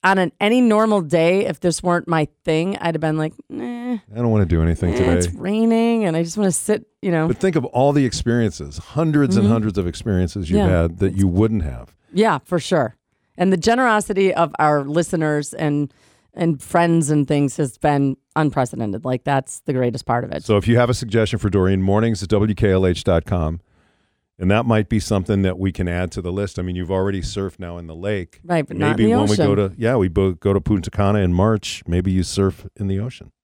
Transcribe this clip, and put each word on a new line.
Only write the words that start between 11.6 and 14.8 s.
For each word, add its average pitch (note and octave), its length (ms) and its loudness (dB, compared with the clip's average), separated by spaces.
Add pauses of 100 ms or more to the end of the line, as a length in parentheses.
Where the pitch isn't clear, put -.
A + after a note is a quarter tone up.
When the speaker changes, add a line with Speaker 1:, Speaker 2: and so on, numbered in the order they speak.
Speaker 2:
have. A#1+ 320 -12 (180)
Speaker 1:
Yeah, F#3+ 320 2
for F3 140 -2
sure. C3+ 360 -2 (400)
And F#3 160 2
the F#3 60 2
generosity G#3+ 760 2
of E3 280 0
our D3+ 240 2